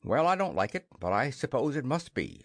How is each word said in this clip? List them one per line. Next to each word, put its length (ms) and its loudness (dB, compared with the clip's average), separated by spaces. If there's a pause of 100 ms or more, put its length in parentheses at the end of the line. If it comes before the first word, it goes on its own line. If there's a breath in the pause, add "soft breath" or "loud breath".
Well, 220 2
I 100 4
don't 200 -2
like 180 0
it, 140 -6 (120)
but 120 -2
I 180 2
suppose 460 -2
it 100 -2
must 300 -2
be 300 -4